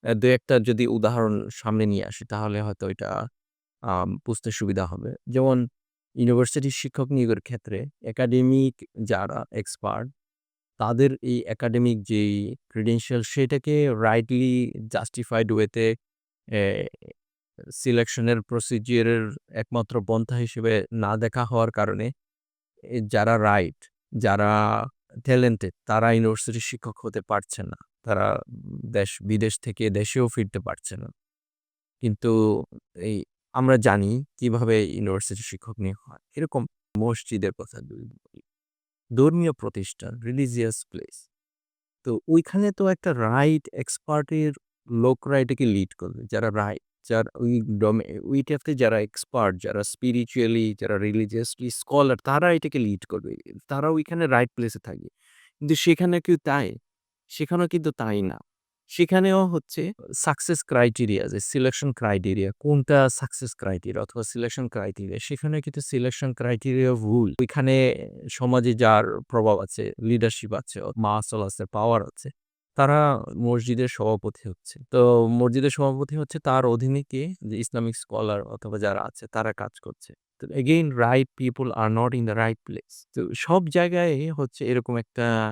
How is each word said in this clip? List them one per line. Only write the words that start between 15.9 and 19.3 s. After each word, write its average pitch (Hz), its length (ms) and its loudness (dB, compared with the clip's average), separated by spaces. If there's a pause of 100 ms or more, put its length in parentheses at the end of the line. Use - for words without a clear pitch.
এ, 101 360 0 (840)
সিলেকশনের 117 680 0
প্রসিডিউরের 117 880 0 (180)